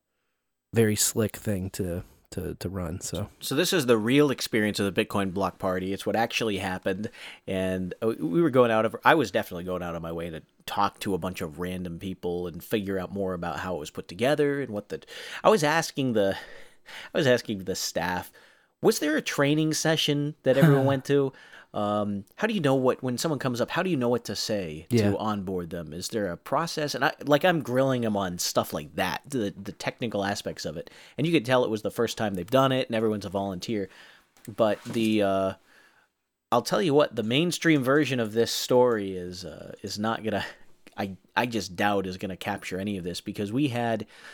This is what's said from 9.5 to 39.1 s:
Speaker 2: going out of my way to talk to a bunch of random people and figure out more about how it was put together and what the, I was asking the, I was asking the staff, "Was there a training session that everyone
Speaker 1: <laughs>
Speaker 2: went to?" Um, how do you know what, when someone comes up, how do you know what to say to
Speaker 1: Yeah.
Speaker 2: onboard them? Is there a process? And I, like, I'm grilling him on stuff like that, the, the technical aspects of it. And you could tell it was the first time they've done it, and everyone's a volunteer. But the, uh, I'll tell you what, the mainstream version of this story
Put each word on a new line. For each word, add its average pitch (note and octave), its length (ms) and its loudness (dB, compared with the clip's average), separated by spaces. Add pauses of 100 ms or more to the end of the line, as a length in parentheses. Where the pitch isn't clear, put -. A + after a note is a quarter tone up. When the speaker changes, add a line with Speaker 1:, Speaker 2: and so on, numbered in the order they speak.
Speaker 2:
going F2+ 180 -4
out E2+ 140 -6
of E2 60 -8
my E2 100 -8
way E2+ 180 -6
to D#2 120 -10 (240)
talk - 340 -2
to G2+ 140 -2
a F#2 40 0
bunch F#2 240 -4
of D#2 180 -8
random F2+ 380 -6
people F2+ 500 -6
and E2 160 -10
figure G2 360 -2
out F2 120 -6
more F#2+ 220 -2
about E2+ 260 -4
how F2+ 160 -4
it D2+ 40 -4
was D2+ 100 -10
put - 180 -12
together C#3+ 540 0
and A#2 100 -8
what G#2 180 -8
the, - 120 -8 (420)
I - 60 8
was G#3 140 6
asking D3 500 0
the, G2 240 4 (760)
I - 40 0
was D3+ 100 2
asking A2+ 360 2
the F2+ 120 -4
staff, F2+ 560 -4 (500)
"Was - 180 2
there D4+ 160 0
a C4+ 60 0
training D3+ 520 2
session D3+ 680 0
that C3 140 4
everyone C#3 280 6
Speaker 1:
<laughs> C#3 80 4
Speaker 2:
went C3 120 -4
to?" C#3 280 2 (420)
Um, G#2 480 -2 (140)
how G#3+ 100 -2
do A3+ 60 0
you G3+ 80 0
know C3+ 140 4
what, B2+ 280 2
when B2 140 -2
someone D#3 200 0
comes A#2+ 220 -2
up, A2+ 100 0
how E3+ 140 -2
do F#3+ 60 0
you D#3+ 80 2
know B2 100 2
what A#2+ 180 2
to G#2 100 -6
say E2+ 560 -4
to A#2+ 40 4
Speaker 1:
Yeah. G2+ 200 6
Speaker 2:
onboard F#2+ 560 -4
them? E2 200 -8
Is F2 160 -10
there G2+ 240 -2
a E2+ 60 -6
process? D3 580 -2
And B2 80 -2
I, C3 80 2 (140)
like, D3 180 4
I'm E3+ 180 4
grilling B2+ 440 2
him G#2+ 100 0
on F2+ 240 -2
stuff - 320 0
like D#2 240 -8
that, F#2 320 -2
the, A2+ 340 -2
the G2 120 -12
technical G#2+ 500 -4
aspects G2 400 -4
of D#2 140 -8
it. - 120 -12 (280)
And D3 100 0
you E3+ 60 2
could C3 120 2
tell B2+ 200 4
it - 40 -2
was A2 120 -2
the G2 100 -4
first - 260 -2
time G#2 180 -2
they've F2 140 -6
done C3+ 220 4
it, C3 160 0
and A#2 80 -4
everyone's G#2+ 300 0
a F#2+ 40 -8
volunteer. G2 600 -4 (580)
But G#2+ 380 2
the, A2 360 2
uh, F#2+ 320 2 (960)
I'll A#2 120 4
tell G3 200 0
you D#3 120 2
what, D3 200 4
the A2 100 -2
mainstream D3+ 600 2
version C3 380 2
of G#2 100 -2
this A2+ 220 2
story A2+ 640 4